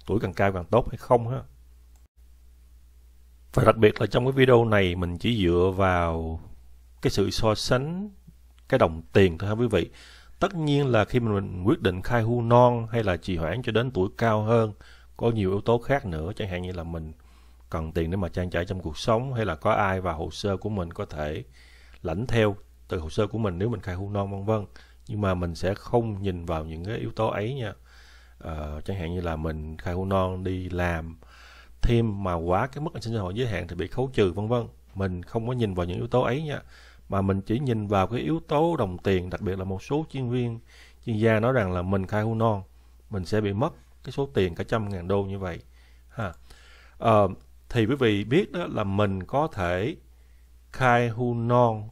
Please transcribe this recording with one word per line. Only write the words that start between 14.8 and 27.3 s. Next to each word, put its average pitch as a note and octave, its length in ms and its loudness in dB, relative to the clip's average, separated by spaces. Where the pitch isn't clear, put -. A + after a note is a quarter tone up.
có A#2 140 0
nhiều G#2+ 200 0
yếu G2 100 -2
tố A#2 180 2
khác - 280 -2
nữa, E2 300 -6
chẳng G#2 120 -6
hạn F2+ 140 -4
như F#2 100 -8
là F2 120 -8
mình E2 280 -8
cần D#2+ 220 -4
tiền E2 180 -2
để F#2 60 -2
mà F#2+ 120 -2
trang F2+ 220 -4
trải F2 140 -2
trong F#2 160 -6
cuộc D#2 180 -8
sống, B2 360 0
hay A2+ 100 -2
là F2+ 100 -2
có G#2 180 0
ai F#2+ 280 2
vào F2 180 -4
hồ E2 120 -6
sơ G2 260 -2
của G2 120 -6
mình F#2 240 -4
có G2+ 120 -8
thể D2+ 400 -8
lãnh F2+ 240 -4
theo A2 300 2
từ G2+ 100 -4
hồ D2+ 120 -8
sơ G#2+ 160 0
của A2 120 -6
mình G2 200 -2
nếu G2+ 100 0
mình A2 120 -4
khai F#2 140 -8
hưu G2 160 -8
non G2+ 200 -2
vân G2 140 -8
vân. G#2+ 220 0
Nhưng G#2+ 120 -6
mà F#2+ 140 2
mình F2 200 -2
sẽ F#2 200 -2
không A2+ 480 -2
nhìn F2+ 220 -4
vào E2 200 -4
những D#2+ 200 -10
cái A2 120 -6
yếu A#2 140 -6
tố A2 180 -2
ấy G#2+ 260 -4